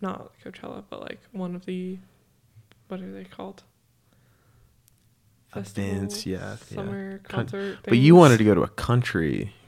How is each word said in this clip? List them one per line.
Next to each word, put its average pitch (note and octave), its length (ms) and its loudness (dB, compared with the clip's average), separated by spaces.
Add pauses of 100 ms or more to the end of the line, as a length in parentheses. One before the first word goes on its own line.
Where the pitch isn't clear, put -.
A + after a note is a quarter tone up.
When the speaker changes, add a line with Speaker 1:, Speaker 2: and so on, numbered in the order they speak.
Speaker 1:
not - 300 -10 (120)
Coachella, - 460 -16
but, - 120 -14
like, - 180 -14 (120)
one F3+ 240 -10
of F3+ 100 -16
the, F#3 340 -10 (880)
what F#3 140 -12
are F#3 100 -16
they G3 140 -16
called? F#3+ 380 -18 (1900)
Speaker 2:
Events, G2 680 -8
Speaker 1:
Festival, G2 160 -8
Speaker 2:
yeah, G2+ 120 -12
yeah. G#2 40 -14
Speaker 1:
summer G3 640 -12
Speaker 2:
Con-, - 260 -8
Speaker 1:
concert G3 380 -10
Speaker 2:
but A#2+ 140 2
you D3 160 8
Speaker 1:
things. F3 60 12
Speaker 2:
wanted C3+ 180 10
to A2 80 2
go G#2 100 6
to D#2+ 80 2
a - 60 -4
country F2 840 -2 (140)